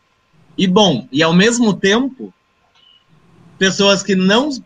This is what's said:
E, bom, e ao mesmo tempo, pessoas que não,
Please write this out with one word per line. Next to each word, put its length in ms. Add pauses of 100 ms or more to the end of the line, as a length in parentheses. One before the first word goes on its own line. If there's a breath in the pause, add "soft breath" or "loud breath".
(560)
E, 100
bom, 460
e 100
ao 120
mesmo 400
tempo, 580 (1300)
pessoas 440
que 140
não, 320 (180)